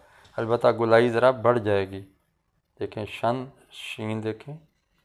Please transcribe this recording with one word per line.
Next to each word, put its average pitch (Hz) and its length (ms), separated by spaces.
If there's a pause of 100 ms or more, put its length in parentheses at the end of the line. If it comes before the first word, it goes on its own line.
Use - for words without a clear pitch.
(380)
अलबत्ता 117 360
गोलाई 117 360
ज़रा 117 240
बढ़ 120 260
जाएगी। 98 460 (720)
देखें 104 280
शन, 127 400 (240)
शीन 110 500
देखें, 110 360 (480)